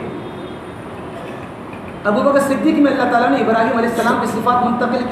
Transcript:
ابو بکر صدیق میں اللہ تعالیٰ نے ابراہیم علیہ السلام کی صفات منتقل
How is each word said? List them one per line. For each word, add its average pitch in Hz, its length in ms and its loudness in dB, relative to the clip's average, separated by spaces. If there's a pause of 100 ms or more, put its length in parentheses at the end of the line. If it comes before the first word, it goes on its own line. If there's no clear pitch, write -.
(2000)
ابو 208 160 2
بکر 277 200 4
صدیق 277 380 2
میں 277 140 6
اللہ 247 200 0
تعالیٰ 233 180 4
نے 269 60 2
ابراہیم 233 420 2
علیہ 226 100 2
السلام 226 320 0
کی - 60 -2
صفات 233 380 2
منتقل 233 480 0